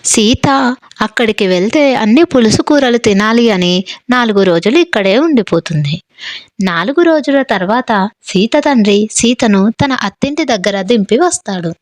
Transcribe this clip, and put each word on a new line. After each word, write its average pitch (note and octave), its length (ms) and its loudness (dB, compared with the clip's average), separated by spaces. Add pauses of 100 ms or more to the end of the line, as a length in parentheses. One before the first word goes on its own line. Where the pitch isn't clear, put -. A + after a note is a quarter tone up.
సీత B3+ 680 0 (260)
అక్కడికి G#3+ 460 -2
వెళ్తే A#3 480 0
అన్ని A3 280 2
పులుసు A3+ 380 0
కూరలు C4+ 360 0
తినాలి A3 540 2
అని F3+ 320 0 (260)
నాలుగు A#3 340 0
రోజులు F#3+ 340 2
ఇక్కడే G#3+ 400 0
ఉండిపోతుంది. F3 840 -2 (640)
నాలుగు F#3+ 380 -2
రోజుల D4+ 400 2
తర్వాత G#3 680 -2 (140)
సీత G3 360 0
తండ్రి G#3+ 520 2
సీతను A3+ 600 0 (120)
తన C#4 100 -2
అత్తింటి C4+ 500 -4
దగ్గర G#3 380 -2
దింపి G#3 380 0
వస్తాడు. F#3+ 640 -4